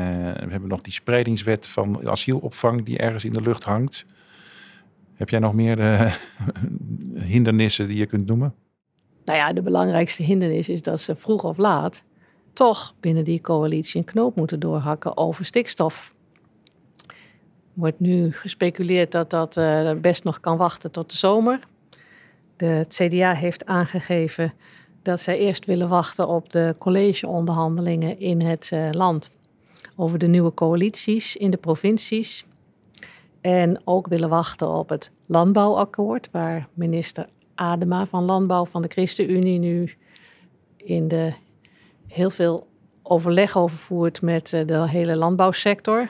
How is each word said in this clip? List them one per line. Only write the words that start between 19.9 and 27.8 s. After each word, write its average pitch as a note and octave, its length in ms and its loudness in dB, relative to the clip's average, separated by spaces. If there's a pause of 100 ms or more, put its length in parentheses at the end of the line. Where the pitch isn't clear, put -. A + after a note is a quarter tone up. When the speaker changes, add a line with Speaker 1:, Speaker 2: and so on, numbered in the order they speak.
Speaker 2:
best E3 320 2
nog D#3+ 160 -4
kan E3 160 0
wachten E3+ 340 -2
tot E3 200 -8
de - 60 -10
zomer. A3+ 440 2 (960)
De, E3+ 100 -2
het D#3+ 360 0
C F3 80 2
D F3+ 100 2
A F3+ 140 4
heeft E3+ 320 -4
aangegeven E3+ 880 -2 (500)
dat F3 180 -2
zij F3+ 180 -2
eerst G3 260 0
willen F3+ 240 0
wachten F3 400 0
op E3 240 -2
de E3 260 2
collegeonderhandelingen E3+ 1400 0